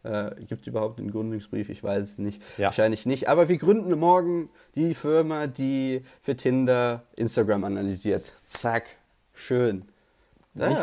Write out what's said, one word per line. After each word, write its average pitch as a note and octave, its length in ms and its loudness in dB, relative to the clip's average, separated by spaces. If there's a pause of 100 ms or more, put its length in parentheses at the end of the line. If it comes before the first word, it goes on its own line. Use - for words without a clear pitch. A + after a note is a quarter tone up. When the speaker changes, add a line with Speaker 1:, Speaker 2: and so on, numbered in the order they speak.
Speaker 1:
Äh, G#2 260 -4 (180)
gibt's - 180 -10
überhaupt A#2 340 -4
einen G#2 120 -6
Gründungsbrief? G#2+ 580 -6
Ich G2+ 140 -14
weiß G2+ 280 -2
es - 60 -18
nicht. G2+ 240 -6 (160)
Speaker 2:
Ja. G2+ 100 2
Speaker 1:
Wahrscheinlich A2 380 2
nicht. C3 220 -2
Aber D#3 220 4
wir F3 80 4
gründen F3+ 420 2
morgen E3+ 500 2 (260)
die D#3+ 180 2
Firma, D#3 540 0
die C3 580 -2 (160)
für C3+ 160 -4
Tinder B2 640 2 (160)
Instagram G#2+ 480 2
analysiert. G2 580 -2 (220)
Zack. A#2 400 -2 (480)
Schön. A#2 500 0 (720)
Speaker 2:
Nicht - 180 -2
Speaker 1:
Ja, - 120 2